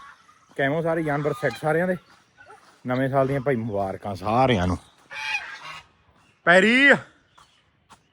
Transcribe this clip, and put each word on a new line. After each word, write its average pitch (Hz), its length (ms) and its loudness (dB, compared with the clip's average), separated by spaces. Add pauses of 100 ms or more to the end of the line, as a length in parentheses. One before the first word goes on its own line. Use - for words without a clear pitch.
(560)
ਕਿਵੇਂ 139 120 0
ਹੋ 160 140 -2
ਸਾਰੇ 165 200 -2
ਜਾਨਵਰ? 147 300 -2
ਸੈੱਟ 135 280 -4
ਸਾਰਿਆਂ 160 260 0
ਦੇ? 185 100 0 (920)
ਨਵੇਂ 131 220 0
ਸਾਲ 135 180 2
ਦੀਆਂ 139 140 -2
ਭਾਈ 139 160 -2
ਮੁਬਾਰਕਾਂ 98 580 -6
ਸਾਰਿਆਂ 107 520 2
ਨੂੰ। 87 120 0 (1700)
ਪੈਰੀ, 220 460 6 (1200)